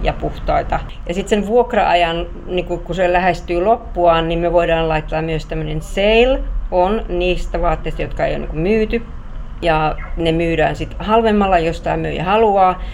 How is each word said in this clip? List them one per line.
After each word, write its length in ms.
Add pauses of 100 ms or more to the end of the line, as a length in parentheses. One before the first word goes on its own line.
ja 100
puhtaita. 680 (280)
Ja 60
sit 140
sen 180
vuokra-ajan, 800 (200)
niin 180
kuin, 160
kun 140
se 180
lähestyy 520
loppuaan, 640
niin 100
me 140
voidaan 360
laittaa 340
myös 240
tämmönen 360
sale 580 (300)
on 380
niistä 520
vaatteista, 420
jotka 240
ei 60
ole, 60
niin 120
kuin, 100
myyty. 420 (600)
Ja 340 (200)
ne 160
myydään 440
sit 220
halvemmalla, 600
jos 220
tää 160
myyjä 280
haluaa. 580 (120)